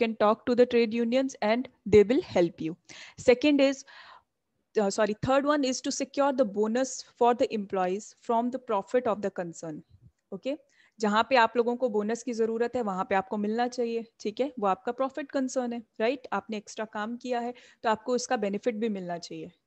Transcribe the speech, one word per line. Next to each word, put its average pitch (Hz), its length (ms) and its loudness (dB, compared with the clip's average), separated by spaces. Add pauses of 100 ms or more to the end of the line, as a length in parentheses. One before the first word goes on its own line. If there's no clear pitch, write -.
can 226 140 -2
talk 214 320 2
to 247 60 2
the 247 180 6
trade 233 300 2
unions 262 400 0
and 226 240 0 (220)
they 208 220 10
will 302 140 2 (120)
help 170 240 0
you। 160 140 -6 (460)
Second 277 400 4
is, 269 220 2 (920)
uh, 202 240 2
sorry, 214 160 2 (120)
third 269 180 2
one 285 280 2
is 247 140 -8
to 269 140 -4
secure 277 320 0
the 247 240 2
bonus 226 380 0 (260)
for 240 140 4
the 254 160 0
employees 196 580 -4 (180)
from 240 240 0
the 254 80 -6 (120)
profit 226 440 0
of 208 100 -10
the 196 140 -2
concern, 165 420 -10 (520)
okay। 262 240 -6 (420)
जहाँ 214 300 2
पे 269 60 2
आप 226 220 4
लोगों 240 180 2
को 247 140 -2
बोनस 214 340 -2
की 247 100 -6
ज़रूरत 226 420 -2
है, 254 60 -2
वहाँ 190 240 -2
पे 196 100 -2
आपको 190 220 -2
मिलना 214 300 -2
चाहिए, 233 380 -4 (140)
ठीक 208 200 -8
है, 285 200 -2
वो 202 80 0
आपका 190 240 -2
प्रॉफिट 262 400 -6
कंसर्न 254 420 -2
है, 240 100 -10 (160)
राइट? 254 340 -2
आपने 202 240 -6
एक्स्ट्रा 214 280 -10
काम 220 320 -8
किया 247 220 -4
है, 240 140 -6 (300)
तो 233 60 0
आपको 220 260 0
उसका 247 220 -2
बेनिफिट 208 380 -2
भी 226 140 -2
मिलना 180 280 -6
चाहिए, 170 340 -12 (160)